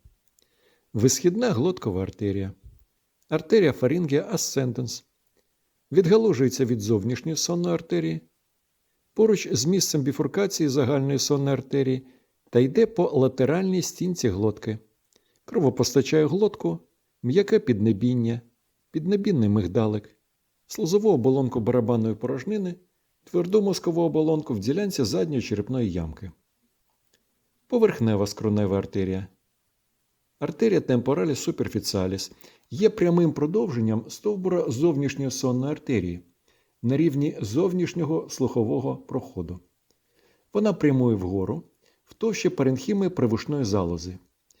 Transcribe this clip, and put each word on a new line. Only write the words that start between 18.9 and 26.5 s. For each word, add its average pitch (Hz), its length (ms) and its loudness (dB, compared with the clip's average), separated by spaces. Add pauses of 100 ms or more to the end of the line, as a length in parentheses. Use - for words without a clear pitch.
піднебінний 175 580 0
мигдалик, 104 680 0 (500)
слизову 208 440 0
оболонку 131 500 2
барабанної 113 540 2
порожнини, 170 600 -4 (500)
тверду 180 380 0
мозкову 175 400 0
оболонку 156 520 0
в 107 40 -2
ділянці 147 460 -2
задньої 147 380 -2
черепної 113 500 -4
ямки. 82 380 -8 (1400)